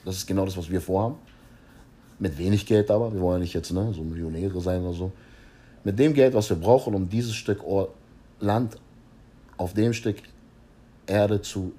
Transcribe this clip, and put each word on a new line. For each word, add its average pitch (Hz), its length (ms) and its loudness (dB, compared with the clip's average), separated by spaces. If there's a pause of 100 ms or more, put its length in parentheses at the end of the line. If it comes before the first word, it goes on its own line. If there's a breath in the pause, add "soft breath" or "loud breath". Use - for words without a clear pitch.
Das 92 120 -6
ist - 100 -10
genau 95 180 0
das, 92 100 -6
was 85 140 -8
wir 92 100 0
vorhaben. 98 360 -2 (1040 loud breath)
Mit 85 180 -4
wenig 98 280 0
Geld 104 260 4
aber. 113 200 2
Wir 98 80 -4
wollen 90 220 2
nicht 85 120 -4
jetzt, 85 200 -4
ne, 104 200 0
so 80 100 -8
Millionäre 82 580 -4
sein 90 200 -2
oder 90 120 -4
so. 90 180 -6 (720 loud breath)
Mit 101 140 -2
dem 151 160 4
Geld, 131 200 6
was 104 160 2
wir 92 80 0
brauchen, 110 360 4
um 95 160 -2
dieses 117 260 -2
Stück - 280 -4
Or-, 95 260 -2 (500)
Land 110 380 0 (800)
auf 90 160 -4
dem 113 200 2
Stück 113 240 -4 (880)
Erde 101 340 4
zu, - 380 -8